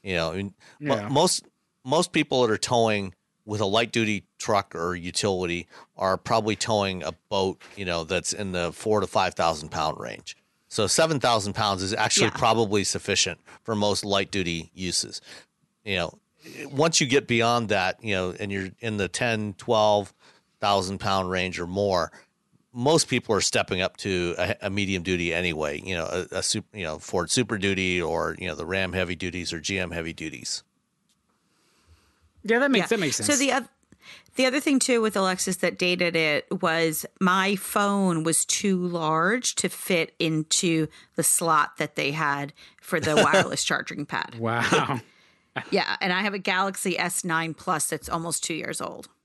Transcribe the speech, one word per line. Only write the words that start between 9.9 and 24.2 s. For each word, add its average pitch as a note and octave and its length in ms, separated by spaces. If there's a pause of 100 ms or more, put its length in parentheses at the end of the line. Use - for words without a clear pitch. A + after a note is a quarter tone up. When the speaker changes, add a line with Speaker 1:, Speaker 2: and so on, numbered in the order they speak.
Speaker 1:
range. - 380 (320)
So G#2+ 180
seven D#3+ 320
thousand A2 340
pounds G2+ 300
is G2 100
actually A2 340
Speaker 3:
Yeah. G2+ 100
Speaker 1:
probably A2 480
sufficient - 540 (240)
for A2+ 120
most G#2 300
light-duty F#2+ 680
uses. - 460 (640)
You G2+ 140
know, E2+ 220 (520)
once D#3 300
you D3+ 60
get C3 200
beyond A#2 420
that, F#2+ 320
you G#2+ 140
know, F#2 240
and G2+ 120
you're F#2+ 180 (100)
in A2 180
the F#2+ 120
ten, G#2+ 480
twelve G#2+ 560 (480)
thousand G2 380
pound G2 300
range F2+ 300
or F2 80
more, F#2 460 (580)
most C#3 380
people A#2 260
are F#2 60
stepping F#2 400
up F#2 160
to F2+ 400